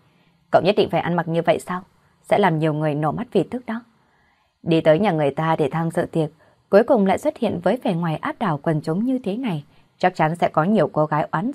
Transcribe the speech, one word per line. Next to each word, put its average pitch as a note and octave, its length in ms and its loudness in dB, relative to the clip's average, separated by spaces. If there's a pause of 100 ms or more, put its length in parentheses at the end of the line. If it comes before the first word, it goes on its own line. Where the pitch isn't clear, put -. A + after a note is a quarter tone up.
(500)
cậu B2+ 120 4
nhất F#3+ 160 2
định G3 120 0
phải D#3 100 0
ăn E3+ 140 -2
mặc E3+ 140 -2
như E3 140 -2
vậy E3+ 160 0
sao? F#3 240 -10 (400)
Sẽ - 160 0
làm F3 200 2
nhiều D#3 160 0
người D3+ 200 -2
nổ D3 180 -2
mắt F3 200 -8
vì G3 100 2
tức A#3+ 240 -8
đó." A3+ 140 -8 (840)
Đi E3 180 2
tới D#3 180 4
nhà G3+ 140 2
người D3+ 180 0
ta D#3+ 260 0
để D3+ 160 0
tham E3 180 -2
dự E3+ 220 -2
tiệc, D#3 180 -2 (400)
cuối G3+ 140 6
cùng A#3 220 4
lại F#3+ 120 2
xuất - 180 -4
hiện F#3+ 260 -4
với G#3 220 0
vẻ G#3+ 100 0
ngoài E3 220 -2
áp D4+ 220 -8
đảo E3 240 -2
quần D#3 180 0
chúng E3+ 240 -2
như B3+ 200 -2
thế G3 120 -4
này, F#3+ 280 -6 (340)
chắc E3 160 0
chắn D#3+ 220 0
sẽ E3+ 120 0
có D#3 160 0
nhiều F#3 280 2
cô D3+ 140 0
gái D3+ 240 -2
oán F#3+ 240 -4